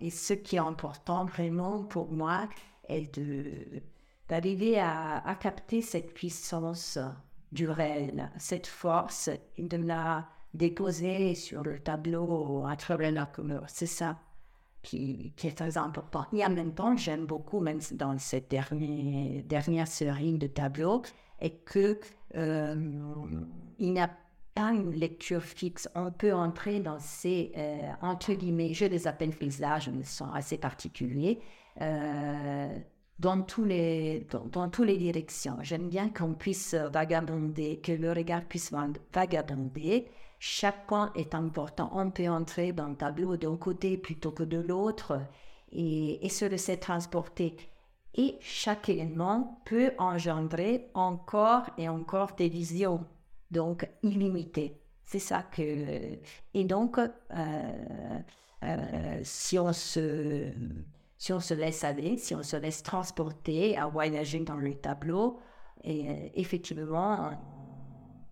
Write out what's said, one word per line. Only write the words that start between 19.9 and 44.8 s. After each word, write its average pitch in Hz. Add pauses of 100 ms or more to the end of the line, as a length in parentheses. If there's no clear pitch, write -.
de 147
tableaux, 147 (400)
et 160
que, 208 (360)
euh, 156 (1040)
il 180
n'y 185
a 175 (480)
pas 214
une 190
lecture 165
fixe. -
On 180
peut 202
entrer 180
dans 156
ces, 175
euh, 151 (220)
entre 185
guillemets, 170
je 180
les 175
appelle 156
paysages, 143
mais 131
ils 139
sont 139
assez 143
particuliers, 143 (400)
euh, 147 (420)
dans 185
tous 202
les, 165
dans, -
dans 180
tous 240
les 196
directions. 165
J'aime 165
bien 196
qu'on 165
puisse 185
vagabonder, 156
que 170
le 165
regard 170
puisse -
vag-, 143 (140)
vagabonder. 156 (300)
Chaque -
coin 208
est 165
important. 156
On 190
peut 180
entrer 170
dans 151
le 143
tableau 165
d'un 160
côté 185
plutôt 165
que 165
de 165
l'autre 175 (500)